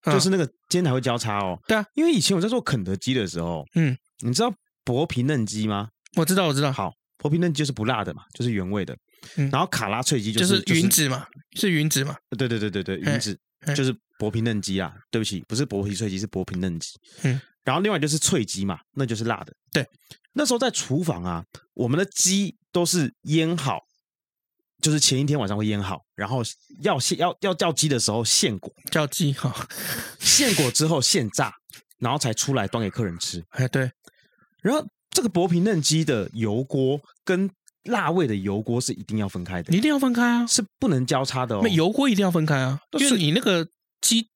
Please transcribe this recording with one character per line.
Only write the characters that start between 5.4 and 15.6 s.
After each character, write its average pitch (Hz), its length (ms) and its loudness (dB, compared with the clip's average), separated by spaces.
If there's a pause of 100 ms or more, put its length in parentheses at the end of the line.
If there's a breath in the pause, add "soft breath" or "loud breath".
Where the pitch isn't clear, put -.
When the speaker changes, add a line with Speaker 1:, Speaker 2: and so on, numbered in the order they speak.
Speaker 2:
鸡 107 220 -4
吗？ 104 220 -2 (260)
Speaker 1:
我 170 80 2
知 175 120 0
道， 190 120 4
我 143 60 2
知 139 80 2
道。 143 100 0
Speaker 2:
好， 98 200 -4 (260)
薄 147 120 -2
皮 165 80 2
嫩 170 160 2
鸡 135 60 -4
就 151 60 2
是 139 60 -4
不 110 140 -4
辣 113 180 0
的 92 100 -6
嘛， - 100 -14 (100)
就 120 100 -6
是 120 80 0
原 95 180 -2
味 98 160 -2
的。 67 100 -10 (400 loud breath)
Speaker 1:
嗯。 139 140 0
Speaker 2:
然 139 100 2
后 185 80 2
卡 107 220 -4
拉 113 120 -2
脆 127 200 0
鸡 107 100 -2
就 117 140 2
是， 190 160 4
Speaker 1:
就 190 140 0
是 160 60 4
吮 185 60 4
指 151 220 4
嘛， 131 160 -4 (260)
Speaker 2:
就 - 100 -6
是 214 80 2
Speaker 1:
是 151 140 2
吮 156 60 2
指 135 160 0
嘛。 143 100 -6 (220)
Speaker 2:
对， 131 100 0
对， 117 120 0
对， 104 100 0
对， 95 140 -4
对， 95 200 -4
Speaker 1:
嘿。 147 80 0
Speaker 2:
吮 139 80 0
指， 104 180 -6 (280)
Speaker 1:
嘿。 143 100 -2
Speaker 2:
就 143 80 0
是 131 100 2 (240)
薄 107 140 -2
皮 113 100 -2
嫩 113 200 0
鸡 95 180 -2
啊， 87 140 -4 (180)
对 113 80 0
不 110 40 0
起， 95 240 -6
不 113 80 -6
是 143 100 0